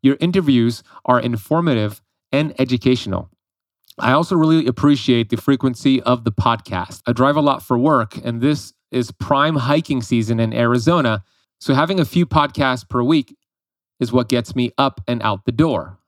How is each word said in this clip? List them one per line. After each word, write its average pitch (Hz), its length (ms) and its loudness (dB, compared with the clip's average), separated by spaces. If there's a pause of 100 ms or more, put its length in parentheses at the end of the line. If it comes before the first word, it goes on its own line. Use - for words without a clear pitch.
Your 139 180 4
interviews 143 640 2 (220)
are 123 140 4
informative 120 800 -2 (300)
and 147 280 -2
educational. 123 720 -2 (680)
I 123 140 0
also 165 240 2
really 156 320 2
appreciate 127 600 2
the 113 80 -2
frequency 131 680 0
of 123 200 0
the 113 80 -2
podcast. 101 760 -4
I 120 40 0
drive 131 240 2
a 151 60 0
lot 143 220 0
for 123 140 -2
work, 123 460 0
and 117 160 -6
this 143 320 -2 (200)
is 120 200 -4
prime 147 440 -2
hiking 139 480 -2
season 113 360 0
in 113 140 -2
Arizona, 120 680 0 (360)
so - 140 -2
having 165 260 0
a 156 60 2
few 175 220 0
podcasts 139 600 0
per 123 140 -4
week 143 340 0 (640)
is 117 120 -4
what 123 180 0
gets 120 260 -2
me 120 220 -2
up 139 300 -2
and 120 160 -4
out 104 220 -2
the 123 60 -2
door. 104 460 -2 (100)